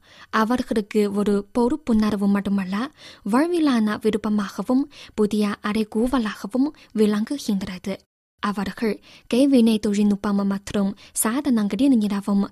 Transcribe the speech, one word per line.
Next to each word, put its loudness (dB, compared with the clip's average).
அவர்களுக்கு 0
ஒரு 0
பொறுப்புணர்வு 0
மட்டுமல்ல, -2
வாழ்விலான 2
விருப்பமாகவும் -2
புதிய 0
அறைகூவலாகவும் -2
விளங்குகின்றது. -2
அவர்கள் -4
கைவினை 6
தொழில்நுட்பம் 0
மற்றும் -4
சாதனங்களில் 2
நிலவும் 0